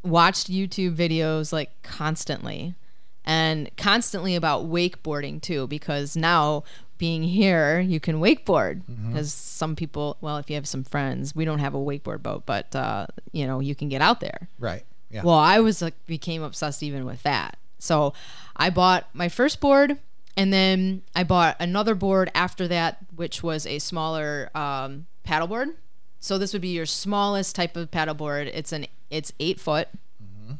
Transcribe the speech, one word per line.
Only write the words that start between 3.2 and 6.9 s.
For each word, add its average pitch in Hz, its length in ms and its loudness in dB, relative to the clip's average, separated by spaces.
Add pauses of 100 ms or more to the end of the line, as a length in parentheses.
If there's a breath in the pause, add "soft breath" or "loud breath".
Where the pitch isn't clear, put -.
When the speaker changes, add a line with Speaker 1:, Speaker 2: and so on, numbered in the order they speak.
Speaker 1:
and 160 520 2
constantly 196 580 2
about 160 340 2
wakeboarding 151 720 -2
too, 139 260 -2
because 143 500 -4
now 160 480 4 (340 loud breath)